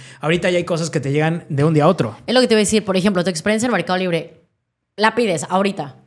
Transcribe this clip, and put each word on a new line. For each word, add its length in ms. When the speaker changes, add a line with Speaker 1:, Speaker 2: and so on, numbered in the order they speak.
Speaker 1:
Ahorita 300
ya 80
hay 60
cosas 260
que 100
te 100
llegan 380
de 160
un 100
día 100
a 40
otro. 280
Speaker 2:
Es 80
lo 80
que 60
te 60
iba 40
a 60
decir, 200
por 140
ejemplo, 260
tu 60
experiencia 360
en 60
Mercado 260
Libre, 440
la 180
pides 340
ahorita. 480